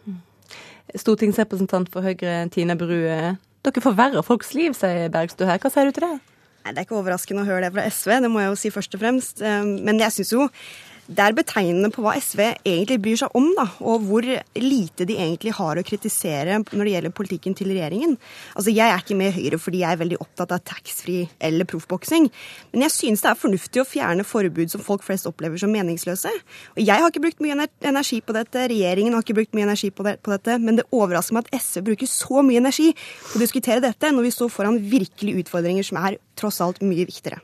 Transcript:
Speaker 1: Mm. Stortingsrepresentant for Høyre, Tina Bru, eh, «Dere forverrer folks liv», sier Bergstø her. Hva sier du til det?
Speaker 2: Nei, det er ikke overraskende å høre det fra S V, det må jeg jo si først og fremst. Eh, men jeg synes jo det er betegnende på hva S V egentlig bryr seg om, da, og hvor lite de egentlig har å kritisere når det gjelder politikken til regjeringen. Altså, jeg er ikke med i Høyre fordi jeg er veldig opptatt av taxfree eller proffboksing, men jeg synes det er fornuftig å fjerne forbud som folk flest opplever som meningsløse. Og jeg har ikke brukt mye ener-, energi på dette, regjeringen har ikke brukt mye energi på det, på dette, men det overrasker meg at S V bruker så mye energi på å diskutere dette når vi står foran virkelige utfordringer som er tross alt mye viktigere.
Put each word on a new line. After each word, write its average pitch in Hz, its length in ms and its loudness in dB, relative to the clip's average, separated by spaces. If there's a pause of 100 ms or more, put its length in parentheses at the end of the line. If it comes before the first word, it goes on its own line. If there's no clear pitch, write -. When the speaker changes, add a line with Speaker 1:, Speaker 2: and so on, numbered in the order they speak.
Speaker 1:
Mm. 185 80 -8 (800)
Stortingsrepresentant 202 960 0
for 185 100 -6
Høyre, 175 480 -2
Tina 175 240 0
Bru, 170 320 0
eh, 160 280 0 (280)
«Dere 262 220 0
forverrer 240 400 4
folks - 300 0
liv», 311 180 2
sier 175 380 0
Bergstø 165 340 -2
her. 185 140 2
Hva 294 120 0
sier 285 140 4
du 277 80 2
til 330 160 -2
det? 302 120 -6 (440)
Speaker 2:
Nei, 208 80 -8
det - 60 -10
er 180 80 -4
ikke 208 180 -4
overraskende 190 400 -2
å - 20 -2
høre 185 220 0
det 180 40 -8
fra 196 140 -2
S - 200 -4
V, 233 140 4
det 240 100 2
må 220 100 2
jeg 196 80 2
jo 202 80 -2
si 214 140 -4
først - 240 -8
og 190 60 -8
fremst. 247 420 -2
Eh, 208 200 0
men 208 380 2
jeg 220 160 2
synes 196 160 -4
jo 262 160 4 (640)
det 202 140 2
er 214 100 6
betegnende 202 560 2
på 220 140 -4
hva 214 100 2
S - 240 -6
V 220 240 2
egentlig 202 400 0
bryr 220 160 2
seg 262 160 -2
om, 269 220 4
da, 285 80 2 (180)
og 226 240 2
hvor 214 160 2 (320)
lite 233 540 0
de 214 80 -2
egentlig 170 400 -2
har 156 180 -2
å 175 80 -2
kritisere 185 800 -2
når 208 240 -2
det 208 60 0
gjelder 175 180 -2
politikken 185 480 -6
til 190 80 -4
regjeringen. 190 500 0 (380)
Altså, 202 160 0
jeg 220 160 6
er 180 160 2
ikke 202 160 -2
med 190 160 2
i 180 80 -4
Høyre 147 160 0
fordi 180 220 -4
jeg 170 100 0
er 175 140 0
veldig 175 180 -2
opptatt 180 320 -6
av 175 80 -4
taxfree - 640 -8 (140)
eller 160 260 0
proffboksing, 220 640 2 (400)
men 233 120 2
jeg 311 120 2
synes 220 280 0
det 196 100 4
er - 100 -6
fornuftig 226 400 0
å 262 80 -6
fjerne 190 320 0
forbud 170 480 0
som - 160 -10
folk 202 160 -2
flest 190 240 -4
opplever 165 320 -6
som 214 160 0
meningsløse. 180 560 -4 (460)
Og - 20 -4
jeg 214 240 6
har 339 80 6
ikke 311 160 -2
brukt 320 160 -4
mye 294 160 0
ener-, 294 240 -4
energi 269 400 0
på 226 100 -6
dette, 240 380 -2
regjeringen 202 420 2
har 226 140 0
ikke 214 160 0
brukt - 160 -8
mye 208 80 2
energi 208 240 0
på 196 160 -6
det, - 160 -4
på - 80 -4
dette, 226 320 -2
men 226 160 2
det - 140 2
overrasker 190 420 2
meg 233 160 -2
at - 80 -4
S - 160 -6
V 185 160 -4
bruker 220 160 -2
så 269 400 2
mye 240 160 6
energi 302 320 4
på - 400 -14
å 220 80 2
diskutere 240 400 0
dette 277 320 0
når 247 160 2
vi - 80 -4
står 240 160 -2
foran 214 240 0
virkelige 202 640 0
utfordringer 180 400 0
som 170 240 -4
er 196 160 -4 (160)
tross 208 240 -2
alt 180 240 -2
mye 180 160 2
viktigere. - 420 -10